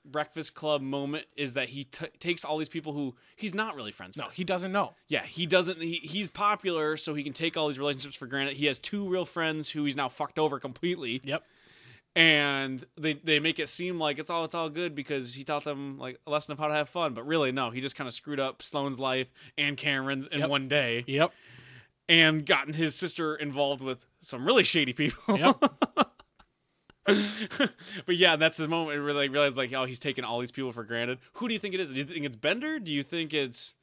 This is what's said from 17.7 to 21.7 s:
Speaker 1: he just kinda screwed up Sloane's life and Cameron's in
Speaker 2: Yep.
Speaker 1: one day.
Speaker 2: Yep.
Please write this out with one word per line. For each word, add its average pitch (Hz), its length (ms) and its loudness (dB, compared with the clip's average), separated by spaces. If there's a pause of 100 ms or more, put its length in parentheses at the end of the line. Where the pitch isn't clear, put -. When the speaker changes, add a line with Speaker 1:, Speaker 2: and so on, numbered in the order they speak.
Speaker 1:
he 127 100 -6
just 131 140 -4
kinda 131 160 -8
screwed 143 300 -4
up 131 200 -4
Sloane's 139 380 -4
life 131 300 0 (280)
and 143 200 0
Cameron's 135 500 -2
in 147 140 -4
Speaker 2:
Yep. 143 100 2
Speaker 1:
one 135 160 0
day. 123 400 2
Speaker 2:
Yep. 139 260 4 (760)